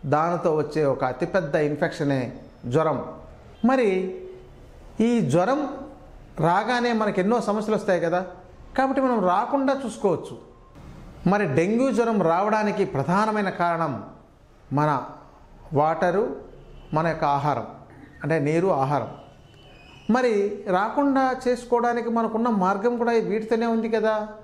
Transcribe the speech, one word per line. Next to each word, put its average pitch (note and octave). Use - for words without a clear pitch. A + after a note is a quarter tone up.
దానితో E3+
వచ్చే D3
ఒక C3+
అతిపెద్ద C#3+
ఇన్ఫెక్షనే D3
జ్వరం. D#3
మరి C4
ఈ A#3
జ్వరం G3+
రాగానే A#3
మనకు G#3+
ఎన్నో G#3
సమస్యలు G#3
వస్తాయి F#3+
కదా, E3+
కాబట్టి C4+
మనం B3
రాకుండా B3
చూసుకోవచ్చు. F#3
మరి G3+
డెంగ్యూ A3
జ్వరం A3
రావడానికి G3+
ప్రధానమైన G3
కారణం E3
మన D3
వాటరు, E3
మన D#3
యొక్క D#3+
ఆహారం, C#3
అంటే D#3+
నీరు, E3
ఆహారం. C3+
మరి A3
రాకుండా C4+
చేసుకోవడానికి A#3+
మనకున్న A3+
మార్గం G3+
కూడా A3+
వీటితోనే A3+
ఉంది A3+
కదా. G#3+